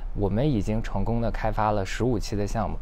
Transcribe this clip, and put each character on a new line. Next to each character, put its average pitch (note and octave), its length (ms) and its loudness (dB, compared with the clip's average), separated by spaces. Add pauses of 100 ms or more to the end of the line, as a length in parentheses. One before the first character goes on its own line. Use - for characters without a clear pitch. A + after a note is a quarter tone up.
(140)
我 G#2 120 0
们 B2 240 2
已 G#2 120 2
经 G#2+ 200 0
成 G2 220 -2
功 A#2 160 0
的 A2+ 100 0
开 G#2+ 220 -2
发 G#2+ 180 2
了 G2+ 140 0
十 - 180 -2
五 A2+ 160 2
期 - 160 -4
的 G2+ 120 0
项 G#2 200 0
目， - 160 -2